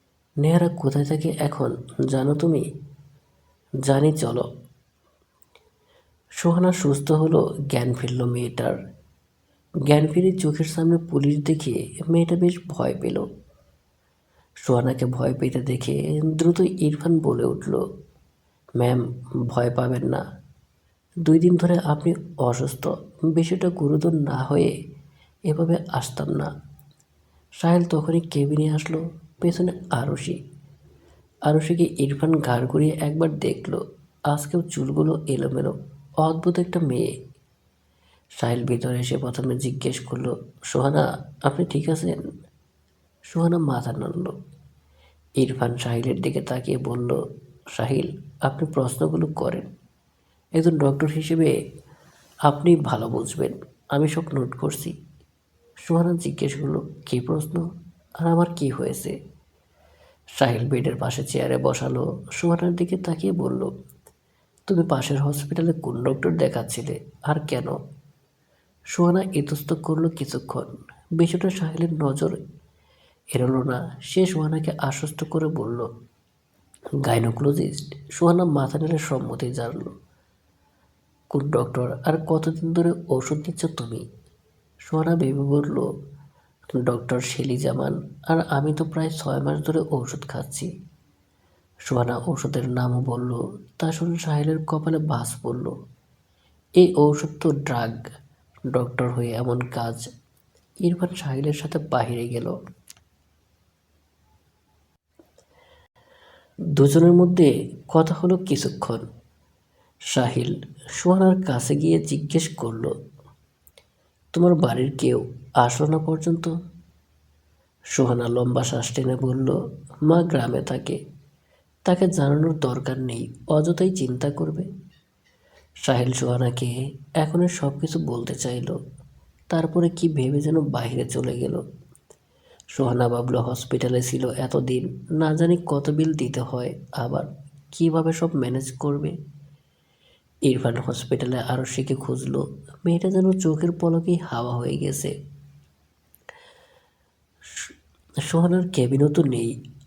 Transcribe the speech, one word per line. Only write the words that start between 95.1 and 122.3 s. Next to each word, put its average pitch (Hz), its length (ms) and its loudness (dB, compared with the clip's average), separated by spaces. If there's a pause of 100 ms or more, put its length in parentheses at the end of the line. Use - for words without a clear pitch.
পড়ল। 120 300 -4 (1040)
এই 180 240 10
ওষুধ 147 320 4 (120)
তো 165 100 2
ড্রাগ, 117 560 -4 (640)
ডক্টর 127 380 -2
হয়ে 120 220 -4
এমন 123 300 -2
কাজ। 117 480 -8 (680)
ইরফান 175 360 0
সাহিলের 143 380 -2
সাথে 151 260 -6
বাহিরে 120 480 -2
গেল। 127 300 -4 (4000)
দুজনের 165 520 6
মধ্যে 175 580 6 (160)
কথা 160 260 4
হলো 180 240 2
কিছুক্ষণ। 131 600 -4 (1000)
সাহিল 123 640 0 (280)
সোহানার 185 540 4
কাছে 135 320 0
গিয়ে 160 300 4
জিজ্ঞেস 151 500 -2
করল, 113 380 -6 (1400)
"তোমার 175 220 8
বাড়ির 135 420 2
কেউ - 360 0 (200)
আসলো 123 340 4
না 156 100 4
পর্যন্ত?" 160 580 0 (1300)
সোহানা 120 440 2
লম্বা 123 360 2
শ্বাস 123 320 -4
টেনে 127 200 0
বলল, 131 540 0 (320)
"মা 165 220 6
গ্রামে 131 380 0
থাকে, - 440 -6 (800)
তাকে 185 240 4
জানানোর 151 520 2